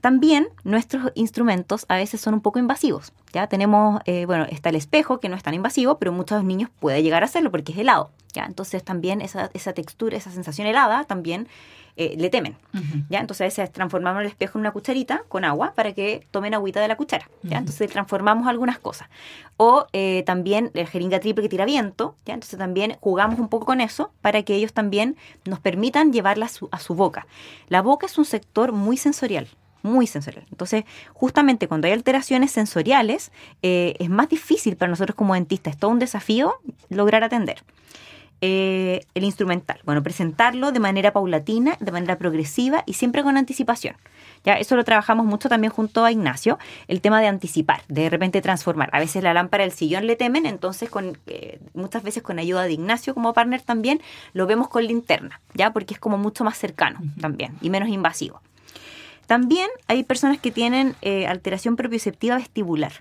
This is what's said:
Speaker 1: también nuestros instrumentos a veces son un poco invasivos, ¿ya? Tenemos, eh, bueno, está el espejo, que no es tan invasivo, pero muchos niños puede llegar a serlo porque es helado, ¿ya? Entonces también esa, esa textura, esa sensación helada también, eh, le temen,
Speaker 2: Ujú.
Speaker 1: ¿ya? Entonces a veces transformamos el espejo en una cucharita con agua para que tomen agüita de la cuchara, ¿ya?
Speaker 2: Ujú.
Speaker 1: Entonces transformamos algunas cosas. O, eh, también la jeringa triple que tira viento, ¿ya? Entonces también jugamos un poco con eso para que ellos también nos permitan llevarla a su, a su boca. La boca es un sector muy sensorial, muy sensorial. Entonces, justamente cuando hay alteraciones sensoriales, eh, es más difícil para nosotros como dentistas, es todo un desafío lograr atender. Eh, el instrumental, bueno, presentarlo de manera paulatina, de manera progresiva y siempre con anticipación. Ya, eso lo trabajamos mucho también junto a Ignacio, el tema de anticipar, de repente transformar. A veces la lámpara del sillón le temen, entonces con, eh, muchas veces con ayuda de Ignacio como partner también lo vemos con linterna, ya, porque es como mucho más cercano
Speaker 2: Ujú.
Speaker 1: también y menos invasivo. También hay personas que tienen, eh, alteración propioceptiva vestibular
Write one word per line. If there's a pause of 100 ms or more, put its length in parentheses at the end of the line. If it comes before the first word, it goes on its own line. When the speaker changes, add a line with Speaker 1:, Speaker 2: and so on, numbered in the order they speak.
Speaker 1:
también (160)
nuestros
instrumentos
a
veces
son
un
poco
invasivos, (200)
¿ya?
Tenemos,
eh,
bueno,
está
el
espejo,
que
no
es
tan
invasivo,
pero
muchos
niños (100)
puede
llegar
a
serlo
porque
es
helado, (240)
¿ya?
Entonces
también
esa,
esa
textura,
esa
sensación
helada
también, (480)
eh,
le
temen, (180)
Speaker 2:
Ujú.
Speaker 1:
¿ya?
Entonces
a
veces
transformamos
el
espejo
en
una
cucharita
con
agua
para
que
tomen
agüita
de
la
cuchara, (140)
¿ya?
Speaker 2:
Ujú.
Speaker 1:
Entonces
transformamos
algunas
cosas. (480)
O,
eh,
también
la
jeringa
triple
que
tira
viento, (120)
¿ya?
Entonces
también
jugamos
un
poco
con
eso (120)
para
que
ellos
también (300)
nos
permitan
llevarla
a
su,
a
su
boca. (420)
La
boca
es
un
sector
muy
sensorial, (360)
muy
sensorial.
Entonces, (300)
justamente
cuando
hay
alteraciones
sensoriales, (320)
eh,
es
más
difícil
para
nosotros
como
dentistas,
es
todo
un
desafío (340)
lograr
atender. (800)
Eh,
el
instrumental,
bueno,
presentarlo
de
manera
paulatina,
de
manera
progresiva
y
siempre
con
anticipación. (480)
Ya,
eso
lo
trabajamos
mucho
también
junto
a
Ignacio, (280)
el
tema
de
anticipar,
de
repente
transformar.
A
veces
la
lámpara
del
sillón
le
temen,
entonces
con, (100)
eh, (140)
muchas
veces
con
ayuda
de
Ignacio
como
partner
también (320)
lo
vemos
con
linterna, (140)
ya,
porque
es
como
mucho
más
cercano
Speaker 2:
Ujú.
Speaker 1:
también
y
menos
invasivo. (840)
También (180)
hay
personas
que
tienen,
eh,
alteración
propioceptiva
vestibular